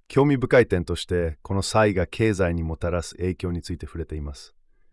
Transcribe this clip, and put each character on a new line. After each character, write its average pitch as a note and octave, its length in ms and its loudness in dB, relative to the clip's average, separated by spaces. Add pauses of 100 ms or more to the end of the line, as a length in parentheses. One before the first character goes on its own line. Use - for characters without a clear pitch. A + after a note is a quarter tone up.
興 C3+ 200 4
味 C#3 100 4
深 B2 240 4
い G#2 80 2
点 F2 160 0
と F2 100 -2
し - 100 -6
て、 E2+ 360 -2
こ - 140 -4
の G2 60 0
差 A2 260 2
異 G2+ 60 2
が F2 140 0
経 A2+ 260 2
済 F2 220 0
に E2 80 -2
も D#2+ 140 -4
た F2 120 -4
ら F2 120 -2
す - 160 -14
影 F2+ 180 -2
響 F2+ 160 -6
に E2+ 100 -4
つ - 120 -8
い D#2+ 40 -6
て - 80 -12
触 - 120 -12
れ D#2+ 80 -6
て D#2 100 -10
い D2+ 60 -6
ま C#2+ 120 -8
す。 - 220 -20 (380)